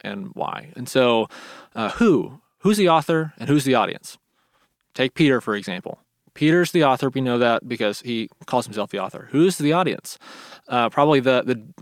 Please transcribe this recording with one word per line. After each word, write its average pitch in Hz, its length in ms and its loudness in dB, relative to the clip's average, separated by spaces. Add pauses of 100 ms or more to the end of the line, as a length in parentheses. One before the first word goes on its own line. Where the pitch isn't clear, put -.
and 101 300 -10
why. - 420 -8
And 123 140 -12
so, 120 400 2 (440)
uh, 110 180 -6
who? 160 500 2 (180)
Who's 202 160 2
the 190 140 2
author 160 500 0
and 117 80 -8
who's 143 160 2
the 131 120 2
audience? - 420 -4 (760)
Take 131 200 -2
Peter, 135 260 2
for 107 160 -4
example. 95 440 -10 (340)
Peter's 165 380 0
the 165 120 2
author. 131 260 2
We 135 100 -4
know 123 200 0
that 117 280 0
because 110 340 -4
he 117 280 -8 (160)
calls 123 200 -2
himself 104 240 -8
the 101 100 -6
author. - 320 -10
Who's 175 260 2
the 147 160 0
audience? 170 440 -4 (520)
Uh, 120 180 2
probably 143 320 4
the, 127 260 2
the, 120 160 -2 (200)